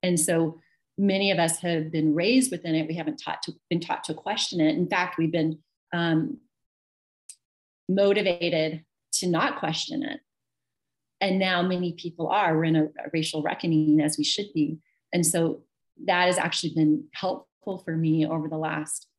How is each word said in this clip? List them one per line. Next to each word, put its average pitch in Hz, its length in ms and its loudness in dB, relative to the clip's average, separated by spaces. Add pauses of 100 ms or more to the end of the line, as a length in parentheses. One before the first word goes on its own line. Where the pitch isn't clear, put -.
And 175 180 2
so 165 400 0 (380)
many 196 340 2
of 175 80 2
us 165 200 2
have 160 320 -2
been 156 240 2
raised 240 360 4
within 165 240 -4
it. 160 120 0
We 165 80 -4
haven't 156 220 -6
taught - 260 -8
to, 165 100 -10 (160)
been 170 100 0
taught - 260 -4
to - 80 -6
question 202 480 -4
it. 156 140 4
In 175 120 0
fact, 180 300 -2
we've 165 140 2
been, 160 280 0 (340)
um, 165 440 0 (1500)
motivated 175 960 0 (300)
to - 140 -2
not 180 320 0
question - 440 -4
it. - 160 -8 (1000)
And 190 180 2
now 185 220 2
many 180 320 0
people 170 340 -8
are. 185 280 2
We're 160 100 2
in 160 100 4
a, 156 100 4
a - 260 -10
racial 160 300 -2
reckoning, 156 580 2
as 151 180 0
we 151 60 -2
should 202 300 -4
be. 160 240 -2 (340)
And 175 140 2
so 165 380 0 (420)
that 180 220 4
has 185 100 2
actually 175 380 -2
been 151 380 2
helpful - 680 -8
for 165 180 -6
me 160 280 2
over 160 220 -4
the 156 100 -6
last 156 500 -6 (120)